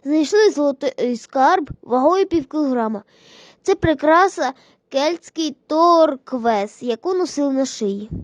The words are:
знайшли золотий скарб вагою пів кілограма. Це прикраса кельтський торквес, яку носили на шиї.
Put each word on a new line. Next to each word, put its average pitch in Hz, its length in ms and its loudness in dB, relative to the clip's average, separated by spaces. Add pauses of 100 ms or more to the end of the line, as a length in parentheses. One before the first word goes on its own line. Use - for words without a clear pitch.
знайшли 311 480 2
золотий 277 640 -2
скарб 285 520 0 (120)
вагою 302 440 2
пів 330 240 -4
кілограма. 240 540 -2 (580)
Це 381 140 0
прикраса 311 800 2 (360)
кельтський 311 680 -4 (120)
торквес, 277 1160 0
яку 247 300 -4
носили 285 400 -2
на 269 120 0
шиї. 208 440 -8 (140)